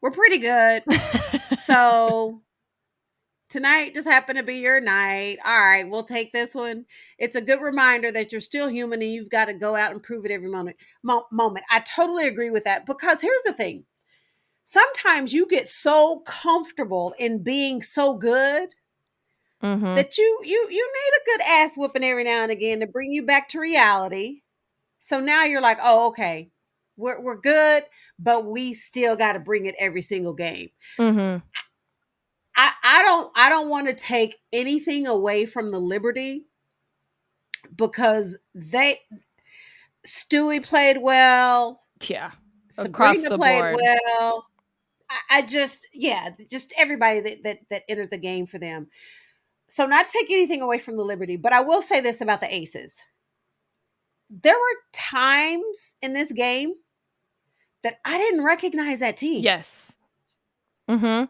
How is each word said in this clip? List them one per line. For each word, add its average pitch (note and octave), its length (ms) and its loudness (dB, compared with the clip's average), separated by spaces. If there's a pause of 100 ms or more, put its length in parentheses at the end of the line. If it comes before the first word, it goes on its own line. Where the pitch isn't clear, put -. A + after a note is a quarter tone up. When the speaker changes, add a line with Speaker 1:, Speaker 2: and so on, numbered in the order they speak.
Speaker 1:
"We're - 120 -2
pretty G4 260 4
good. A#3 500 2
Speaker 2:
<laughs> D4 40 4 (640)
Speaker 1:
So A3+ 800 2 (1080)
tonight C#4 440 0
just D4+ 140 -6
happened C4 300 2
to C4 60 -6
be B3+ 140 -8
your B3+ 220 2
night. G3 640 -2
All A3+ 140 2
right, F#3+ 300 6
we'll A3 160 -8
take A3+ 280 -8
this A#3+ 220 -4
one. A#3+ 320 -8 (320)
It's A#3+ 180 -4
a B3 60 -4
good C4+ 180 0
reminder B3+ 520 2
that G#3+ 200 -6
you're A3 80 -8
still C#4+ 300 -6
human A#3 320 -6
and A3 100 -4
you've A3 180 -12
gotta A3 220 0
go G#3 240 -4
out G#3 160 0
and G#3 100 -14
prove A#3 220 -12
it G#3 60 -6
every F#3 180 -8
moment, F#3 280 -8 (260)
mo-, A#3 300 -2
moment." A3 380 -2
I A3+ 100 4
totally E4+ 460 -2
agree A#3 240 -4
with G#3+ 140 -4
that, G3 220 -4
because D#4+ 340 0
here's B4 240 0
the G#4+ 80 -2
thing. F3 320 -8 (800)
Sometimes F#4+ 680 2
you E4+ 140 4
get C4+ 200 0
so D4+ 560 2
comfortable A#3 960 -4
in A#3 240 -4
being C4 400 -2
so C#4 340 0
good C4+ 540 0 (920)
Speaker 2:
Mm-hmm. G3+ 320 -2
Speaker 1:
that C#4 220 0
you, A4 260 2
you, G4+ 280 -2
you A4+ 240 -4
need C#5 240 0
a A#4 200 0
good - 80 -2
ass D#4 300 2
whooping C#4 280 -4
every B3 200 -2
now A#3 200 0
and A3 60 -4
again A3 300 -4
to A3 60 -4
bring C4+ 240 -8
you C#4+ 160 -4
back C#4 240 2
to D#4+ 100 -8
reality. G#3+ 800 0 (580)
So C4+ 220 -4
now D4+ 240 2
you're D4 160 0
like, A3+ 220 4
"Oh, A#3 260 6
okay, E3+ 420 -6 (460)
we're, A#3+ 240 -8
we're B3 180 -8
good, D4+ 440 4 (360)
but A3+ 280 2
we A#3+ 260 -8
still A#3 440 -2
gotta G#3 220 0
bring G3 280 -4
it F#3+ 120 -8
every F3+ 220 -2
single F3 320 -6
game." E3+ 380 -10 (280)
Speaker 2:
Mm-hmm. G#3 400 0 (1160)
Speaker 1:
I, C4 160 4 (100)
I D4 200 6
don't, F4 340 4
I B3 140 6
don't D#4 180 0
wanna C#4+ 260 -4
take A3+ 420 -2 (140)
anything C#4+ 560 -2
away G#3 380 0
from A3 280 -8
the F#3+ 60 -6
Liberty A#3+ 680 -4 (1300)
because A3 600 0 (180)
they, A#3 440 -2 (1080)
Stewie D4 560 0
played C#4+ 380 4
well. B3 800 4 (280)
Speaker 2:
Yeah. E3+ 220 -8 (400)
Speaker 1:
Sabrina G3 200 -8
Speaker 2:
Across D#4 380 4
the G#3+ 80 -2
Speaker 1:
played B3+ 240 4
Speaker 2:
board. A#3 160 0
Speaker 1:
well. A#3 680 2 (640)
I, C4+ 280 0
I C#4+ 40 2
just, C4+ 500 -4
yeah, A3+ 440 -4
th-, G#3+ 120 -20
just B3+ 300 -12
everybody A#3 420 2
that, G#3+ 240 -10
that, G#3 140 -6 (120)
that G3+ 180 -10
entered G#3 220 -6
the G3 80 -10
game F#3 280 -8
for F3+ 120 -16
them. D#3+ 300 -12 (800)
So C#4+ 180 -2
not D4 200 4
to - 60 -10
take A4+ 180 -2
anything F4+ 320 0
away A#3+ 160 -2
from A#3 180 -10
the G#3 80 -4
Liberty, F#3 320 -6
but A3 160 0
I B3 80 6
will D#4+ 220 2
say C#4+ 180 0
this A#3 200 -4
about G#3 200 -2
the - 120 -8
Aces. E3 500 -12 (1300)
There A3+ 260 4
were A#4+ 220 0 (160)
times D#4 1120 -2
in C4 100 -6
this C#4+ 200 -4
game B3 400 -2 (1120)
that A#3 120 -4 (100)
I E4 140 -4
didn't F#4+ 260 0
recognize D4+ 560 -2
that A#3+ 160 -2
team. D4 260 -4
Speaker 2:
Yes. - 540 -4 (920)
Mm-hmm. A3+ 420 0